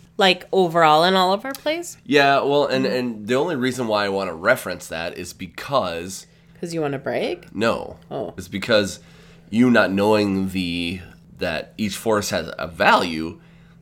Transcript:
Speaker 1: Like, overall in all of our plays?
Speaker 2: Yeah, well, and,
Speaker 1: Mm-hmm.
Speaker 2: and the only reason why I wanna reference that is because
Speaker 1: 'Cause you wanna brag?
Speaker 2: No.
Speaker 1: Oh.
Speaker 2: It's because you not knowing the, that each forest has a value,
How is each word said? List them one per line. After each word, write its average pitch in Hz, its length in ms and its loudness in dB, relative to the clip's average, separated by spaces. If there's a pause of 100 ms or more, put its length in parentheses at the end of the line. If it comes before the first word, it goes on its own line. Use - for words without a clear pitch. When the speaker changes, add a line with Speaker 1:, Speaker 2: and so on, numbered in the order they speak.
(160)
Speaker 1:
Like, 185 360 2
overall 165 520 4
in 185 100 2
all 185 180 2
of 202 120 -2
our 269 80 -8
plays? 320 520 -6
Speaker 2:
Yeah, 139 380 4
well, 143 240 2
and, 131 180 0
Speaker 1:
Mm-hmm. 117 120 -2
Speaker 2:
and 117 300 -4
the 117 80 0
only 151 220 0
reason 123 300 -2
why 104 200 2
I - 20 -2
wanna 98 260 -4
reference 90 540 0
that 85 300 -8
is 87 140 -10
because 92 960 -6 (340)
Speaker 1:
'Cause 170 120 -10
you 165 80 -4
wanna 139 180 -4
brag? 147 560 -6
Speaker 2:
No. 101 440 -2 (120)
Speaker 1:
Oh. 117 280 -8
Speaker 2:
It's 90 100 -14
because 101 520 0 (500)
you 120 200 4
not 104 220 4
knowing 98 580 2
the, 87 500 -2 (380)
that 85 380 -6
each 104 200 -4
forest 104 340 0
has 87 280 -4
a - 80 -6
value, 85 760 0 (420)